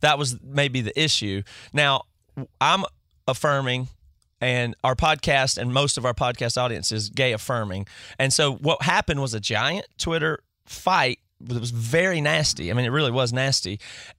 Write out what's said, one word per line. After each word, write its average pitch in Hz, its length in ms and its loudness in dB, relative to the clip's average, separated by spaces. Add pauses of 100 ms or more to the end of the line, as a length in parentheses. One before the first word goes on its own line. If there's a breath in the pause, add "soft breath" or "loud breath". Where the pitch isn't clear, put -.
that 151 180 4
was 127 240 -2
maybe 135 380 0
the 110 200 -4
issue. 104 420 0 (300 loud breath)
Now, 143 300 2 (580)
I'm 175 240 2 (420)
affirming, 131 600 0 (540)
and 123 420 0
our 131 100 2
podcast 139 640 2
and 123 160 -4
most 139 240 2
of 120 80 -4
our 123 80 2
podcast 123 480 -2
audience 117 320 -2
is 104 160 -4
gay 127 240 0
affirming. 104 540 -4 (320 loud breath)
And 135 160 2
so 143 180 4
what 143 300 0
happened 170 400 0
was 127 100 -4
a 110 80 -4
giant 123 460 -2 (100)
Twitter 160 440 -2 (260)
fight 160 540 0 (200)
that 120 180 -4
was 117 120 -6
very 160 500 0
nasty. 147 500 0
I 107 40 0
mean, 123 100 2
it 117 60 0
really 139 200 2
was 120 220 0
nasty. 127 480 -2 (380 loud breath)